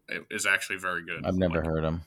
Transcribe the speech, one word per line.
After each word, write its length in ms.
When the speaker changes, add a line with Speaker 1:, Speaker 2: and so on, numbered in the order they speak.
Speaker 1:
i-, 120
is 160
actually 320
very 260
good. 220
Speaker 2:
I've 80
never 220
Speaker 1:
Like, 100
Speaker 2:
heard 180
him. 240